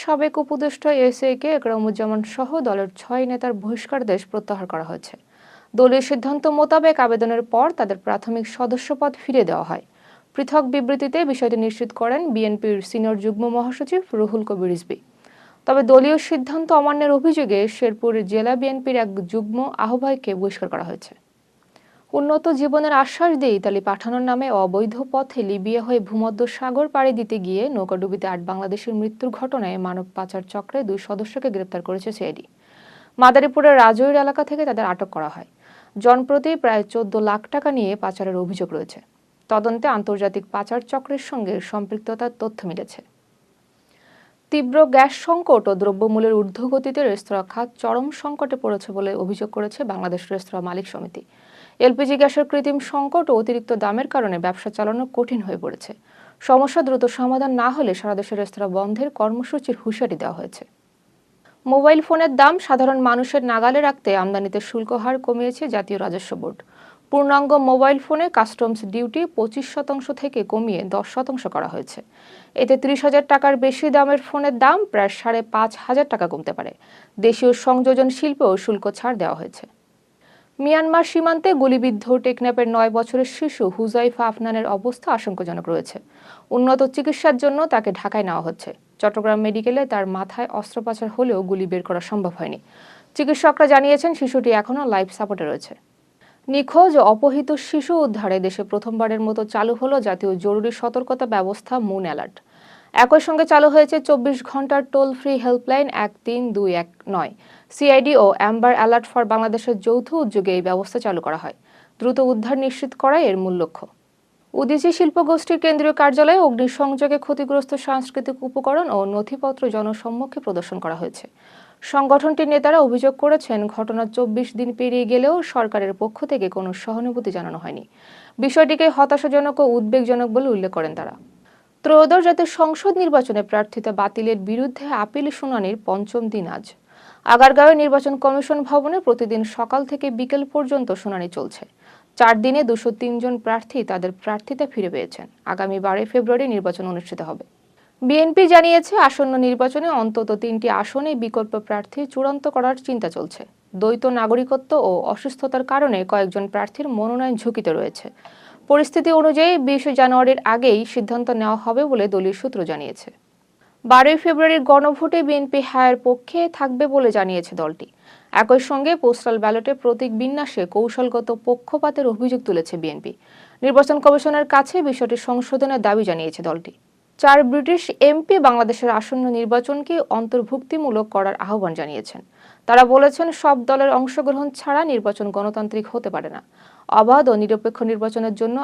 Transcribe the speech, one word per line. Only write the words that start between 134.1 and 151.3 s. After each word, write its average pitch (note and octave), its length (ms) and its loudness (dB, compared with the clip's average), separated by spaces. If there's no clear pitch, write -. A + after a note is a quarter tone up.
বিরুদ্ধে B3 540 -6
আপিল A3+ 360 -4
শুনানির A3+ 540 -4
পঞ্চম G#3 440 -4
দিন G#3 200 -6
আজ। - 160 -12
আগারগাঁওয়ে C#4 560 8
নির্বাচন C#4 340 2
কমিশন C#4+ 460 0
ভবনে C#4+ 380 0
প্রতিদিন A#3 420 0
সকাল A#3+ 280 -2
থেকে C#4 260 -6
বিকেল B3+ 340 -4
পর্যন্ত C#4 480 -2
শুনানি F#3 360 -8
চলছে। - 360 -12
চার A3+ 240 8
দিনে C4 220 2
দুশো A#3 260 0
তিন A#3+ 180 -4
জন B3 200 -4
প্রার্থী A3+ 460 -4
তাদের F#3 280 -6
প্রার্থিতা G#3+ 540 -8
ফিরে G3 240 -6
পেয়েছেন। - 360 -10
আগামী F#3+ 360 -4
বারোই G3 260 -2
ফেব্রুয়ারি B3 420 0
নির্বাচন F#3+ 380 -4
অনুষ্ঠিত F3 360 -10
হবে। D#3+ 220 -12
বিএনপি D#4+ 440 4
জানিয়েছে, E4+ 520 6
আসন্ন C#4 400 4
নির্বাচনে B3+ 520 0
অন্তত A3+ 380 -2
তিনটি A3+ 260 -4
আসনে C#4 340 -6
বিকল্প A3 380 -4